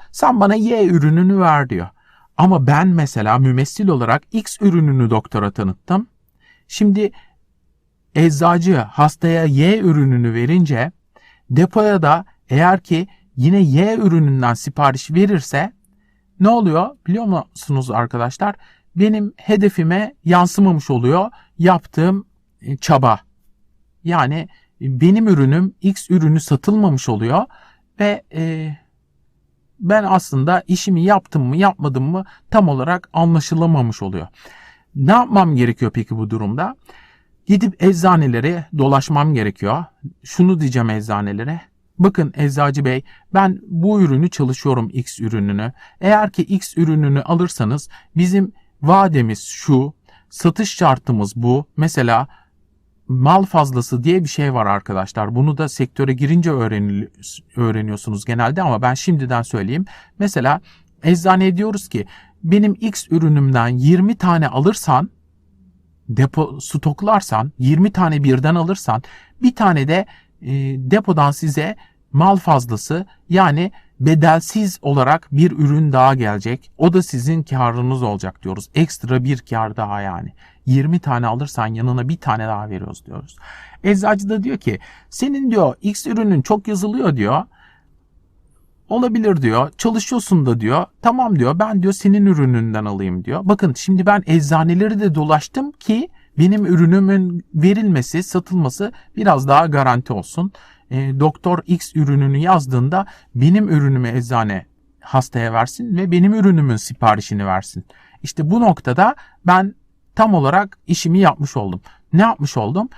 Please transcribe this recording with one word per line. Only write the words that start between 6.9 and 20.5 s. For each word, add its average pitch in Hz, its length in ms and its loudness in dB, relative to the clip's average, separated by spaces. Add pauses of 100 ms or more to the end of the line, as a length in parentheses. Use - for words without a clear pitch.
eczacı 170 600 2
hastaya 156 680 0
Y 156 340 2
ürününü 135 560 2
verince 143 580 0 (580)
depoya 185 520 2
da 156 220 2 (240)
eğer 175 320 2
ki 175 280 -4 (280)
yine 156 220 2
Y 185 380 2
ürününden 147 580 2
sipariş 139 560 -2
verirse 180 600 0 (680)
ne 190 80 4
oluyor 220 480 0 (100)
biliyor 214 180 -2
musunuz 143 640 -4
arkadaşlar? 120 680 -4 (400)
Benim 208 400 0
hedefime 196 800 0 (100)
yansımamış 180 640 2